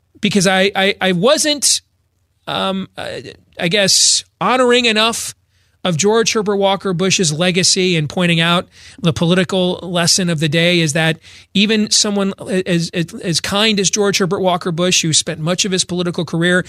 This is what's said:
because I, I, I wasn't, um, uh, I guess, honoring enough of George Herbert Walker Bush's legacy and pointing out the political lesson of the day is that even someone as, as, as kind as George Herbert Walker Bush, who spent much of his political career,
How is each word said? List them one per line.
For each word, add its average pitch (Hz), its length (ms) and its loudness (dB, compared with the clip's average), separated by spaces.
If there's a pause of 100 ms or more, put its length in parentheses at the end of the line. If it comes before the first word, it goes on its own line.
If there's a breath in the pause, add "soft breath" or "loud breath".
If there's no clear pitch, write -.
(220)
because 196 240 2
I, 190 300 2
I, 196 260 0
I 190 120 0
wasn't, 294 680 0 (640)
um, 190 500 -4
uh, - 260 -10 (380)
I 175 100 -2
guess, - 540 2 (160)
honoring 240 460 2
enough 220 480 0 (500)
of 175 140 0
George 220 360 2
Herbert 208 220 -2
Walker 196 400 0
Bush's 180 360 0
legacy 180 640 0
and 151 140 0
pointing 170 300 0
out 170 280 0 (360 loud breath)
the 165 100 2
political 180 600 0 (100)
lesson 175 480 0
of 156 80 -2
the 160 100 0
day 170 300 2
is 156 140 0
that 160 260 0 (340 loud breath)
even 214 380 2
someone 202 420 0 (320)
as, 170 240 -2
as, 170 240 -6
as 185 260 -4
kind 208 400 0
as 190 120 0
George 202 260 0
Herbert 196 220 0
Walker 180 320 0
Bush, 180 320 0
who 160 100 0
spent 151 260 -2
much 175 240 -2
of 202 80 -2
his 180 140 0
political 175 400 -4
career, 175 440 0